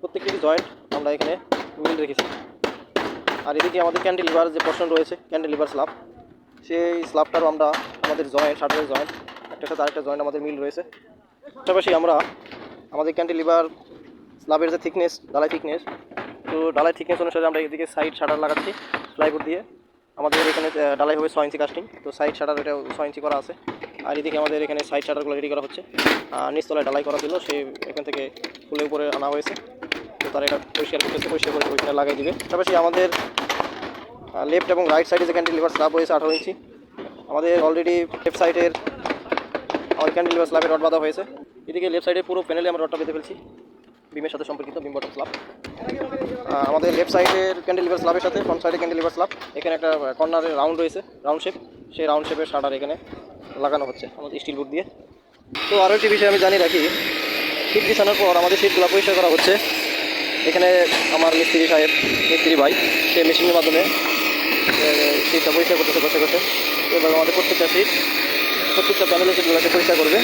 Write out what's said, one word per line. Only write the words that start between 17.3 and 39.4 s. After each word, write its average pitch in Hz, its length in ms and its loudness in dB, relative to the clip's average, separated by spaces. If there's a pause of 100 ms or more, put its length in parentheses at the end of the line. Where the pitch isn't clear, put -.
আমরা 156 140 0
এদিকে 156 340 -6
সাইড 156 200 -2
শাটার 151 240 -2
লাগাচ্ছি 151 340 -2 (420)
প্লাইউড 156 300 0
দিয়ে। 170 180 -4 (540)
আমাদের 151 320 0
এখানে, 156 180 -2
আহ, 151 300 0
ঢালাই 151 200 2
হবে 156 120 0
ছয় 151 160 0
ইঞ্চি 147 140 -6
কাস্টিং, 147 280 -4 (180)
তো 143 80 -10
সাইড 151 220 -2
শাটার 147 240 -2
এটা 143 240 -4 (140)
ছয় 151 100 -4
ইঞ্চি 147 140 -10
করা 147 160 -2
আছে। 131 160 -8 (520)
আর 143 140 -4
এদিকে 151 200 -2
আমাদের 151 240 0
এখানে 151 180 -4 (100)
সাইড 143 140 -2
শাটারগুলো 147 300 -4
রেডি 143 140 -4
করা 143 120 -2
হচ্ছে। 139 220 -12 (480)
আর 135 220 -4
নিচতলায় 151 320 -2
ঢালাই 139 180 -2
করা 143 160 -4
ছিল, 151 200 -4
সে 143 360 -6 (120)
এখান 139 180 -10
থেকে 135 260 -6 (400)
খুলে 147 140 -4
উপরে 147 320 -2
আনা 139 120 -4
হয়েছে। 147 260 -4 (640)
তো 139 120 -6
তারা 143 120 -2
এটা 143 140 0 (200)
পরিষ্কার 147 260 -2
করতেছে, - 240 -4
পরিষ্কার 156 240 0
করে 147 180 0
ওইখানে 143 220 -2
লাগাই 143 220 2
দিবে। 139 180 -2
পাশাপাশি 180 440 -2
আমাদের, 175 360 2
আহ, - 1300 -8
লেফট 175 260 0
এবং 175 200 2
রাইট 160 160 4
সাইডে 175 200 0
যে 170 60 -2
ক্যান্টিলিভার 165 380 0
স্ল্যাব 156 220 2
হয়েছে 165 200 2
আঠারো 156 180 2
ইঞ্চি, 156 240 -4 (720)
আমাদের 165 340 2
already 170 440 2 (180)
লেফট - 140 -2
সাইডের 170 320 4 (1300)